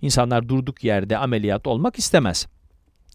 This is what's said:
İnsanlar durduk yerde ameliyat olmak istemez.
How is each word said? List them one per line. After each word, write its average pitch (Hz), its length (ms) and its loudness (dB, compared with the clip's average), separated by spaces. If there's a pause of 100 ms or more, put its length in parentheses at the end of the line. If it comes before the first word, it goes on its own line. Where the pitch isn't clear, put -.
İnsanlar 120 480 2
durduk 131 340 -2
yerde 104 340 0
ameliyat 107 500 -2
olmak 143 320 -2
istemez. 123 480 0 (680)